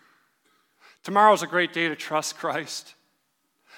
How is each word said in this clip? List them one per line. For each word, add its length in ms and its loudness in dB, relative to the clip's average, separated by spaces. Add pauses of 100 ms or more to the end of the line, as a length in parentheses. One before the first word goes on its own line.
(1040)
Tomorrow's 400 4
a 40 -10
great 260 -2
day 160 -2
to 60 -6
trust 420 -6
Christ. 580 -8 (840)